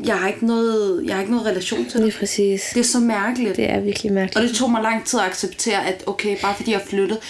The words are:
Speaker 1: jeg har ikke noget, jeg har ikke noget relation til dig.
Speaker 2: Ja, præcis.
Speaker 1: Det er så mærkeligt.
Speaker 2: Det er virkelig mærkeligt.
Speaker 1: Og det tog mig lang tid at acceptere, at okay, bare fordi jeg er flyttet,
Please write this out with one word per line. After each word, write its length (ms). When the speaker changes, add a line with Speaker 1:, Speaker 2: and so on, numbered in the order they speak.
Speaker 1:
jeg 120
har 100
ikke 180
noget, 600
jeg 100
har 60
ikke 120
noget 140
relation 380
til 140
dig. 80
Speaker 2:
Ja, 120
præcis. 540
Speaker 1:
Det 60
er 40
så 160
mærkeligt. 580
Speaker 2:
Det 120
er 100
virkelig 340
mærkeligt. 240
Speaker 1:
Og 60
det 120
tog 160
mig 120
lang 220
tid 140
at 60
acceptere, 600
at 180
okay, 360
bare 140
fordi 160
jeg 100
er 60
flyttet, 300